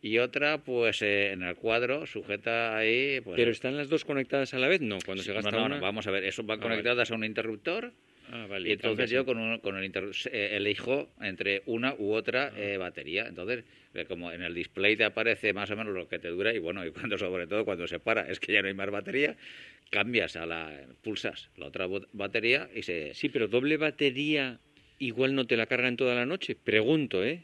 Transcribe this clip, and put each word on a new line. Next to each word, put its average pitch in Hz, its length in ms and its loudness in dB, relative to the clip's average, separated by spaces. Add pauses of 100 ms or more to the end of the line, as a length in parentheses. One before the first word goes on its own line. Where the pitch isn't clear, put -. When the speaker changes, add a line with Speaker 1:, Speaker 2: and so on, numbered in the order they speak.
Speaker 1:
y 107 160 2
otra, 147 460 2
pues, 117 380 2
eh, 101 280 4
en 92 140 -6
el 87 100 -2
cuadro, 120 520 0
sujeta 113 720 -2
ahí, 127 460 2
pues 95 140 -6
Speaker 2:
¿Pero 120 160 6
están 127 240 -2
las 143 120 -4
dos 156 160 2
conectadas 139 480 0
a 131 60 -2
la 127 80 4
vez? 180 140 4
No, 104 260 0
cuando 95 160 -6
Speaker 1:
Sí, 90 60 -6
Speaker 2:
se 98 60 -2
gasta 104 180 0
Speaker 1:
no, 110 80 2
no, 110 60 2
Speaker 2:
una. 143 100 0
Speaker 1:
no, - 60 -4
vamos 101 260 -2
a - 20 0
ver, 95 140 0
eso 98 180 -2
van 107 160 -2
Speaker 2:
Ah, 107 60 -8
vale. 117 60 0
Speaker 1:
conectadas 117 420 2
a - 20 -2
un 110 100 -2
interruptor. 113 680 -4 (400)
Speaker 2:
Ah, 117 160 -10
vale, 95 200 -4
Speaker 1:
Y 107 60 4
entonces 113 220 0
Speaker 2:
cambias 117 140 0
Speaker 1:
yo 127 100 4
Speaker 2:
el 127 60 0
Speaker 1:
con 123 120 2
un, 113 200 -2
con 98 180 -4
el 95 140 -2
interru-, 98 400 -4
eh, 101 220 0
elijo 104 560 0 (120)
entre 98 460 0
una 123 320 0
u 104 140 0
otra, 117 420 0
Speaker 2:
Ah. 104 60 -8
Speaker 1:
eh, 101 160 -2
batería. 90 500 -4
Entonces, 104 380 -6 (280)
eh, 90 120 -6
como 87 260 -8
en 87 120 -10
el 87 120 -4
display 98 420 2
te 110 60 4
aparece 110 500 2
más 98 200 -2
o 101 40 -2
menos 107 160 -4
lo 92 160 -4
que 85 120 -4
te 87 80 -8
dura 98 260 0
y 104 60 0
bueno, 87 260 -4
y 78 60 -6
cuando, 101 260 -4
sobre 90 300 -2
todo 104 160 0
cuando 87 240 -2
se 85 100 -6
para, 104 320 0
es - 80 -4
que - 140 -2
ya 101 100 6
no 95 60 0
hay 98 60 -4
más 98 140 -4
batería, 101 460 -2 (560)
cambias 104 460 2
a 82 100 -6
la, 82 240 -6 (320)
pulsas - 540 -6
la 73 100 -14
otra 90 200 -4
bo-, 95 260 -4
batería 113 600 2
y 101 100 -6
se 78 320 -4
Speaker 2:
Sí, - 160 -2
pero 113 180 2
doble 131 300 2
batería 143 840 0 (400)
igual 131 340 2
no 131 140 2
te 120 80 4
la 113 100 2
cargan 123 300 2
toda 123 180 2
la 120 100 2
noche, 156 300 -4
pregunto, 110 680 4
¿eh? 165 200 -2